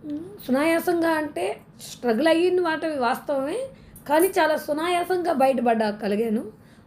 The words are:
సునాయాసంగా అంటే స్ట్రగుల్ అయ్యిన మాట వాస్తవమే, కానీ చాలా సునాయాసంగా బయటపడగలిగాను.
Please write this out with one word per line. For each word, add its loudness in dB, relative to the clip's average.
సునాయాసంగా 2
అంటే -4
స్ట్రగుల్ 0
అయ్యిన 4
మాట -2
వాస్తవమే, -2
కానీ 6
చాలా 2
సునాయాసంగా -2
బయటపడగలిగాను. 0